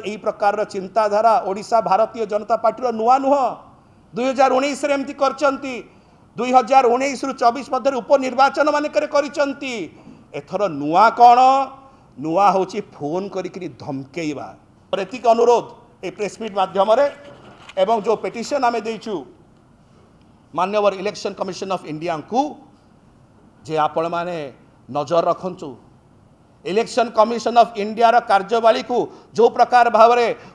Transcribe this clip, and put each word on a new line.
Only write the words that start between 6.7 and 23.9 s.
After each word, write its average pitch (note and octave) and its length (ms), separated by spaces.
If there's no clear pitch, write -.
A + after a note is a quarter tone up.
ଉଣେଇଶରୁ C4 480
ଚବିଶ B3 380
ମଧ୍ୟରେ C4 240
ଉପନିର୍ବାଚନ C4+ 760
ମାନଙ୍କରେ D4 380
କରିଛନ୍ତି। C#4 680
ଏଥର F#3 340
ନୂଆ D#3+ 420
କ'ଣ? A#3+ 300
ନୂଆ E3+ 320
ହେଉଛି F#3+ 300
ଫୋନ୍ F3+ 480
କରିକିରି F3+ 380
ଧମକେଇବା। C3+ 800
ମୋର F#3+ 80
ଏତିକି A#3 280
ଅନୁରୋଧ A#3 360
ଏଇ F3+ 80
ପ୍ରେସ୍ G3+ 300
ମିଟ୍ G#3+ 140
ମାଧ୍ୟମରେ G3+ 500
ଏବଂ G#3 240
ଯେଉଁ G#3 140
ପିଟିସନ୍ A#3 480
ଆମେ A#3+ 180
ଦେଇଛୁ G#3 440
ମାନ୍ୟବର G3 380
ଇଲେକ୍ସନ F#3+ 400
କମିଶନ F#3+ 400
ଅଫ୍ - 120
ଇଣ୍ଡିଆଙ୍କୁ E3+ 680
ଯେ D#3 140
ଆପଣମାନେ E3 760